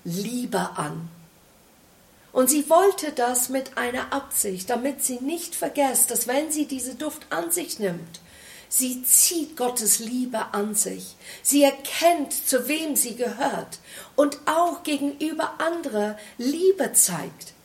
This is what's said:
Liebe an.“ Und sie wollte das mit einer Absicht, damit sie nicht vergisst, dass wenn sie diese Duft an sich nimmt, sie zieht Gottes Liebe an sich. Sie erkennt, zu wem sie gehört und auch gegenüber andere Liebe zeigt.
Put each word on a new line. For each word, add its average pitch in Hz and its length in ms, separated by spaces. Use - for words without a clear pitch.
Liebe 196 720
an.“ 165 340
Und 254 160
sie 294 220
wollte 339 420
das 247 380
mit 262 260
einer 247 360
Absicht, 208 580
damit 254 340
sie 247 160
nicht 302 340
vergisst, 277 560
dass 233 160
wenn 285 240
sie 302 140
diese 262 300
Duft - 340
an 330 220
sich - 280
nimmt, 170 420
sie 254 340
zieht - 540
Gottes 247 400
Liebe 240 560
an 208 200
sich. 190 420
Sie 285 200
erkennt, 294 720
zu - 360
wem 302 280
sie 240 200
gehört 233 640
und 285 300
auch 330 360
gegenüber 302 760
andere 214 580
Liebe 311 560
zeigt. - 580